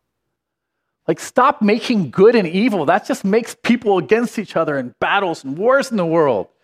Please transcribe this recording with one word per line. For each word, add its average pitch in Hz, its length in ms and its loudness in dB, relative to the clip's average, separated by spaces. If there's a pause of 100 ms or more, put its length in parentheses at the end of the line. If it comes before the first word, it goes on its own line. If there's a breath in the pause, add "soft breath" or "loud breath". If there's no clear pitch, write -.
(1080)
Like, 160 140 -4
stop - 400 0
making 208 500 0
good 214 240 4
and 196 140 0
evil. 190 380 -2
That 185 200 2
just - 160 -4
makes 208 320 -2
people 226 440 0
against 214 400 0
each 190 180 -8
other 156 220 0
and 123 200 -10
battles 175 460 -2
and 139 140 -8
wars 254 320 2
in 233 80 -2
the 175 80 0
world. 147 420 2 (160)